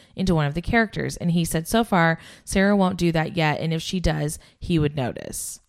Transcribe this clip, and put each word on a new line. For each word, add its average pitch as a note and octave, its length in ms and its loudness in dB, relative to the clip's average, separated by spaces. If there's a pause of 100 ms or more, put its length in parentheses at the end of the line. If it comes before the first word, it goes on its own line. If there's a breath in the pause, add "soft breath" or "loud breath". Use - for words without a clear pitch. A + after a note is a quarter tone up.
(140)
into F#3 220 0
one D#3 100 2
of C#3+ 100 -4
the F3 60 -2
characters. G3+ 540 0
And E3+ 160 -2
he E3+ 140 2
said, D#3+ 200 -2
'So A3+ 200 2
far, E3 340 2 (240 loud breath)
Sarah G3+ 320 2
won't F#3 220 2
do E3+ 160 2
that D#3+ 240 -2
yet, D#3 240 0
and D#3+ 100 -2
if D#3+ 100 -2
she F#3 200 -4
does, D#3 380 -2 (200 soft breath)
he F3 180 0
would D3 200 0
notice,'" - 720 -8